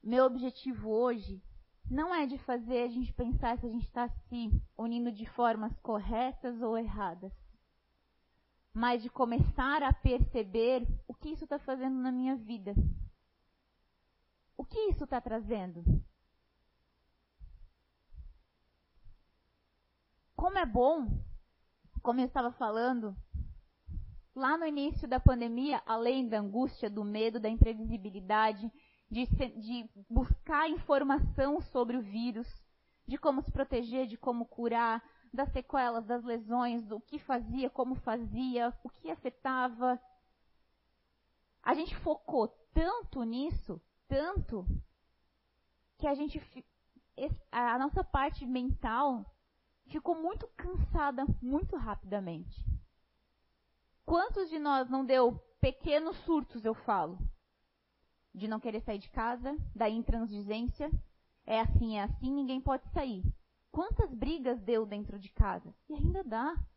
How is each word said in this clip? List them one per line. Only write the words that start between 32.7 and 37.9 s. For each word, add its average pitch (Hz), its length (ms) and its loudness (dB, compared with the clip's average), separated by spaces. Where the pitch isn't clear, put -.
de 240 100 -4
como 285 280 2
se - 80 -4
proteger, 254 560 -2
de 220 100 -10
como 240 300 -4
curar, 233 560 0
das 269 200 -2
sequelas, 247 520 0
das 233 200 -2
lesões, 233 600 -2
do 208 160 -8
que 294 200 -10
fazia, 247 500 -2
como 262 260 -2